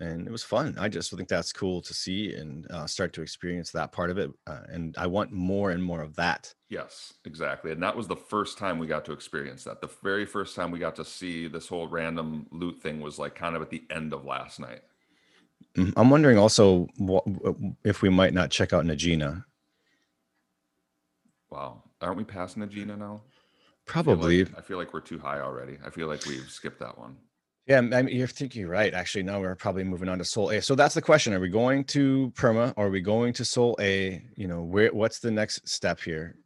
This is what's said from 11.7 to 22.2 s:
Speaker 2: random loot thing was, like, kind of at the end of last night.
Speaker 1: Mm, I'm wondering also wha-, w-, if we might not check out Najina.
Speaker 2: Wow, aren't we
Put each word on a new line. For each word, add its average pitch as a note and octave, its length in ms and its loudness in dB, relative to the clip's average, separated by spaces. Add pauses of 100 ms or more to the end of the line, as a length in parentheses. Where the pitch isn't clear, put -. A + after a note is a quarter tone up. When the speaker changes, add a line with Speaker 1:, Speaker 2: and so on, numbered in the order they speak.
Speaker 2:
random D#2+ 600 -4
loot E2+ 300 -8
thing D2+ 220 -6
was, D2 160 -10
like, D2 160 -8
kind E2+ 200 -6
of D#2 60 -4
at D#2 80 -8
the E2 220 -12
end D#2 240 -6
of C2+ 100 -10
last C2 360 -8
night. A#1+ 200 -14 (920)
Speaker 1:
Mm, F#2 200 4
I'm A#2 140 8
wondering C#3 300 10
also G2 500 8 (100)
wha-, F#2+ 280 2
w-, F#2+ 580 -4
if G#2 160 2
we G2+ 80 6
might F#2 240 8
not E2+ 180 2
check - 220 2
out E2 140 4
Najina. D#2+ 580 0 (2000)
Speaker 2:
Wow, C#2 320 -12 (180)
aren't F2+ 160 -4
we G#2+ 80 -6